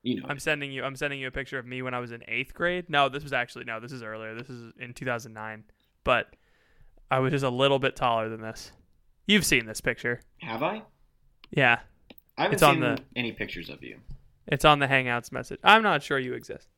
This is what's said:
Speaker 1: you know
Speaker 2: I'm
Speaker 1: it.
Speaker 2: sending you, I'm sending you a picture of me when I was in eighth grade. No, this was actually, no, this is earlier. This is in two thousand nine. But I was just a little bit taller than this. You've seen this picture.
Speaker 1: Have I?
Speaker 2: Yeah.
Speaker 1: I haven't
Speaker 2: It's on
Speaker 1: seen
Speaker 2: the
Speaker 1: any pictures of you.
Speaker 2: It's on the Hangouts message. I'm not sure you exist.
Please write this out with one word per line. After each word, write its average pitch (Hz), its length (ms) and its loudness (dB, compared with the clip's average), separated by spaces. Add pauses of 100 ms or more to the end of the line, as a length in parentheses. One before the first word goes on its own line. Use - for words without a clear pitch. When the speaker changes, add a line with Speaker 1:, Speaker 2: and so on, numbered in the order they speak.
Speaker 1:
you 123 160 -2
know - 100 -12
Speaker 2:
I'm 139 80 -6
Speaker 1:
it. - 40 -12
Speaker 2:
sending 143 300 -4
you, 131 120 -8
I'm 135 140 -6
sending 139 240 -4
you 131 60 -6
a 123 40 -6
picture 139 260 -8
of 120 80 -8
me 127 160 -8
when 127 120 -4
I 123 60 -4
was 120 120 -8
in 117 160 -14
eighth 120 260 -6
grade. 175 360 -4
No, 143 180 4
this 139 160 -6
was 135 80 -10
actually, 123 320 -4
no, 117 160 -8
this 131 140 -12
is 123 100 -12
earlier. 110 320 -10
This 123 140 -12
is 117 280 -16
in 123 160 -14
two 135 120 -12
thousand 117 280 -6
nine. 110 300 -12 (400)
But - 320 2 (720)
I 131 100 4
was 131 120 2
just 135 140 0
a 127 40 2
little 135 300 4
bit 135 160 0
taller 113 320 0
than 110 140 -8
this. - 320 -12 (520)
You've 202 200 6
seen 120 200 4
this 107 140 -10
picture. 120 400 -2 (220)
Speaker 1:
Have 117 200 -6
I? 202 200 -4 (720)
Speaker 2:
Yeah. 120 280 4 (580)
Speaker 1:
I 135 60 -2
haven't 196 120 2
Speaker 2:
It's - 80 4
on 143 120 8
Speaker 1:
seen 131 60 0
Speaker 2:
the 117 160 0 (180)
Speaker 1:
any 117 160 -4
pictures 90 380 -10
of 71 120 -14
you. 57 180 -16 (480)
Speaker 2:
It's 143 180 0
on 147 140 8
the 139 80 2
Hangouts 127 440 0
message. - 320 -8
I'm 220 200 10
not 165 200 2
sure 139 160 0
you 127 140 -4
exist. - 340 -12 (100)